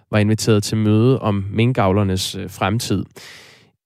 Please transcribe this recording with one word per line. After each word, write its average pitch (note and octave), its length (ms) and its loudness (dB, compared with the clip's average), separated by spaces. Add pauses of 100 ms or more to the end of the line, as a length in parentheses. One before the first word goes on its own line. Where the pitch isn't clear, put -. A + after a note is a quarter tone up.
(100)
var G#2+ 80 0
inviteret G#2 440 2
til - 140 -4
møde A2 420 4
om G2+ 320 -2
minkavlernes, G2+ 840 0
øh, F#2+ 160 -10
fremtid. G#2 540 -4 (800)